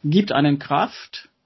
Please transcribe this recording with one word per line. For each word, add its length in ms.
gibt 280
einen 260
Kraft, 680